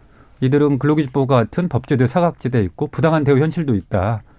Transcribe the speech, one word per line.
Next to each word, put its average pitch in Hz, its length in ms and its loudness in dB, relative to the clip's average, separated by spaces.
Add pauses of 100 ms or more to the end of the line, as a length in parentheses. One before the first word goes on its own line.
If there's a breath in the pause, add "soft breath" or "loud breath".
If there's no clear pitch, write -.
(400 soft breath)
이들은 143 380 2
근로기준법과 143 560 0
같은 131 340 0
법제도의 127 400 0
사각지대에 131 560 -2
있고 147 240 -6
부당한 156 360 0
대우 135 140 4
현실도 156 360 0
있다. 101 480 -2 (160 soft breath)